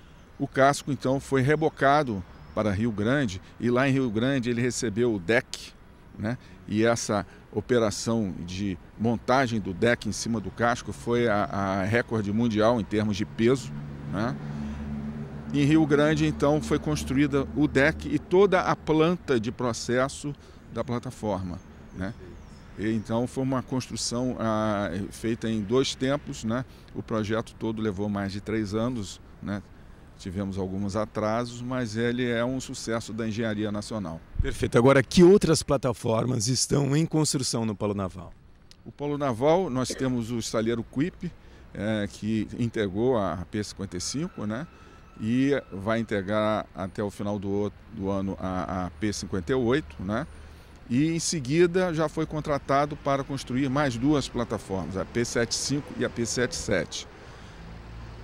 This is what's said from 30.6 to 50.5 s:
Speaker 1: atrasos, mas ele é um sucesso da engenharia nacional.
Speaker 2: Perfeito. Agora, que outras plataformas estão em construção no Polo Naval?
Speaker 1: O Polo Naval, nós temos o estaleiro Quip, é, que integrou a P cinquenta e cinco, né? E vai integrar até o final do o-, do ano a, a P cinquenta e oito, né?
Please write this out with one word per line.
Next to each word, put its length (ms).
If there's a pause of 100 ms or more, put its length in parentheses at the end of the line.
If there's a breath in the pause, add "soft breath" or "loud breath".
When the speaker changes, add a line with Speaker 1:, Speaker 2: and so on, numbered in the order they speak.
Speaker 1:
atrasos, 640
mas 360
ele 280
é 200
um 160
sucesso 520
da 160
engenharia 420
nacional. 500 (200)
Speaker 2:
Perfeito. 380
Agora, 240
que 200
outras 400
plataformas 840
estão 500
em 80
construção 600
no 80
Polo 200
Naval? 380 (520)
Speaker 1:
O 80
Polo 260
Naval, 500
nós 200
temos 420
o 80
estaleiro 460
Quip, 460 (440 soft breath)
é, 360
que 380 (100)
integrou 600
a 320
P 120
cinquenta 340
e 40
cinco, 460
né? 200 (540 soft breath)
E 300 (220)
vai 260
integrar 640 (100)
até 280
o 80
final 280
do 100
o-, 240 (200)
do 160
ano 320
a, 460
a 40
P 220
cinquenta 400
e 20
oito, 460
né? 260 (640 soft breath)